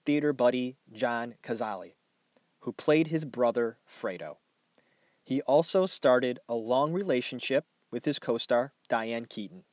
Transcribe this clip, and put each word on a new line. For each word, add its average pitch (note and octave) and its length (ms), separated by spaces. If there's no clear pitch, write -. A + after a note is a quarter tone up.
theater D3 280
buddy, B2+ 420
John A#2 520
Cazale, G#2+ 500
who A#2+ 100
played D#3+ 360
his D#3 180
brother, A#2 520
Fredo. E2 500
He C3 200
also E3 420
started B2+ 540
a A#2+ 60
long B2+ 380
relationship C3+ 720
with A#2+ 140
his - 140
co-star, A#2+ 540
Diane A#2 360
Keaton. F#2 480